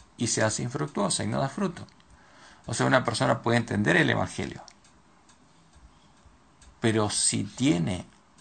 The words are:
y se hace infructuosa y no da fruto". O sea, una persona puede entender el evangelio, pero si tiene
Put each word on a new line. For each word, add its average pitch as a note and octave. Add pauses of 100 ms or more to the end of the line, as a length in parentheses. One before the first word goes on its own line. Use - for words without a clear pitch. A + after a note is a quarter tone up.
(180)
y B2
se A2+
hace A2
infructuosa D3
y G2+
no B2
da C#3
fruto". F#3+ (800)
O A#2
sea, C3
una C3
persona B2
puede A#2
entender G#2+
el C#3+
evangelio, - (2250)
pero G#2+
si -
tiene B2+ (360)